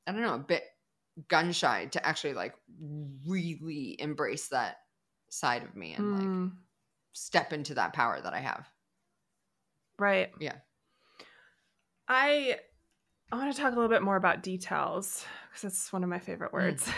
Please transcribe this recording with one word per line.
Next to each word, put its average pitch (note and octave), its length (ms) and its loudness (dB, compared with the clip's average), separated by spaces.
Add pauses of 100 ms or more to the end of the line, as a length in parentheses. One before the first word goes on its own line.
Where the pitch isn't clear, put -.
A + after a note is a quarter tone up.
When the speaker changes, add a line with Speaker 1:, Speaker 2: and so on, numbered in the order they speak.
Speaker 1:
I F3 40 -4
don't G#3+ 100 -2
know, G#3+ 120 0
a A#2+ 60 -2
bit D3 240 0 (640)
gun E3+ 240 6
shy B2+ 400 2
to - 120 -2
actually, D3+ 300 0
like, F#2+ 220 -6 (720)
really D#3+ 720 -4
embrace C#3+ 480 -2
that A#2+ 300 -2 (520)
side A#2+ 340 0
of - 120 -16
me E2 180 -10
and, G#3 240 -2
like, F#3+ 100 0
Speaker 2:
Mm. F#3 240 0 (640)
Speaker 1:
step - 400 0
into D3 220 -6
that G#2 180 0
power A#2 260 2
that - 140 -6
I F2+ 60 -2
have. - 280 -6 (1300)
Speaker 2:
Right. F#3+ 400 4
Speaker 1:
Yeah. D3 160 -6 (1500)
Speaker 2:
I, C#4 520 4 (720)
I A3+ 40 -4
wanna C#4 180 0
talk C#4 200 2
a - 20 0
little A#3 140 4
bit A3+ 120 6
more G3 140 4
about F#3 260 4
details, F#3 840 -2 (300)
'cause - 100 -14
it's - 300 -4
one F#3 100 0
of F3+ 60 0
my F3 80 -2
favorite - 340 -6
Speaker 1:
Mm. - 20 -16
Speaker 2:
words - 440 2